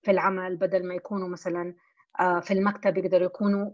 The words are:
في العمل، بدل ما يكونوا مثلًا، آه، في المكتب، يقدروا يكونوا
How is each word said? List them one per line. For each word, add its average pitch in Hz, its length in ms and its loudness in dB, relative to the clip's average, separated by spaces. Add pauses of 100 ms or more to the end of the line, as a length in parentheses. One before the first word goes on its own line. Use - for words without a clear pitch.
في 202 80 2
العمل، 185 460 0
بدل 180 320 0
ما 180 60 -6
يكونوا 185 340 -6
مثلًا، 175 460 -6 (460)
آه، 175 200 2
في 196 140 -2
المكتب، 196 440 2
يقدروا 180 280 4
يكونوا 202 480 0